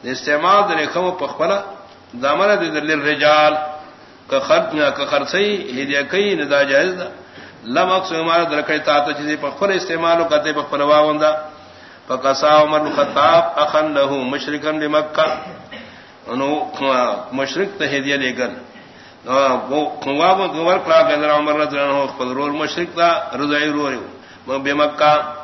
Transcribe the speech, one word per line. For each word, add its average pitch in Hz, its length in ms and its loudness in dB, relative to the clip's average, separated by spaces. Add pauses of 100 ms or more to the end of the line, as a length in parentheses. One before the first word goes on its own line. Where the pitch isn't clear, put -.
د 117 40 -10
استعمال 151 600 2
د - 20 0
رقم 165 400 -2
په 139 160 -6
خپله 196 360 -2 (500)
دامنه 156 420 2
دې 170 100 -2
د 156 120 -4
للرجال، 151 760 2 (760)
که 135 100 0
خرڅ 160 340 2
نه، 147 160 2
که 139 160 -4
خرڅي 147 760 -2
هدیه 143 200 -2
کوي، 196 340 0
نه 147 100 -4
دا 143 180 2
جایز 143 300 2
ده۔ 180 180 -8 (520)
لم 160 280 0
اقص 180 200 0
ما 165 260 0
درکړ 151 480 0
تا 147 140 4
ته 147 120 0
چې 143 180 -6
دې 151 120 -4
په 143 80 -4
خپله 196 260 0
استعمال 170 460 0
وکړې، 151 320 0
په 147 80 -2
خپله 143 240 -2
واغونده۔ 151 600 4 (600)
فقصا 135 540 4
عمر 151 180 2
الخطاب 147 640 4 (120)
اخا 151 260 2
له 143 300 0
مشرکا 143 600 -4
بمکه، 151 640 0 (920)
نو 139 420 -2 (640)
مشرک 135 360 -4 (100)
ته 151 80 -2
هدیه 139 300 -2
لېږل۔ 123 340 -4 (760)
نو 131 320 2 (120)
وو، 156 1000 0
ورکړه 175 240 2
حضرت 151 380 4
عمر 147 220 2
رضی 147 260 -2
اللہ 143 120 0
عنہ 139 240 -2
خپل 127 120 -4
رور 143 240 -4
مشرک 156 460 -6
ته، 170 400 0
رضاعي 147 320 0
رور 147 220 -2
یو، 110 160 -8 (380)
به 139 280 -2
مکه۔ 151 480 4 (220)